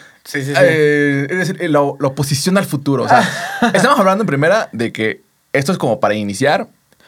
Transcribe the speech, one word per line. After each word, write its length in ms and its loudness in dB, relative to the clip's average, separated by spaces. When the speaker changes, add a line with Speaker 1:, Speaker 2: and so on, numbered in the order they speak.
Speaker 1:
Sí, 180 -8
sí, 80 -6
sí. 100 -4
Speaker 2:
eh, 680 2
eres 200 -2
el, 140 -2
la, 60 4
la 80 0
oposición 500 -2
al 80 0
futuro. 380 -2
O 40 -4
sea, 200 4
Speaker 1:
<laughs> 220 0
Speaker 2:
estamos 260 2
hablando 240 2
en 40 -2
primera 460 0
de 180 -4
que 300 -6
esto 180 -2
es 60 -2
como 220 -2
para 160 0
iniciar 520 -2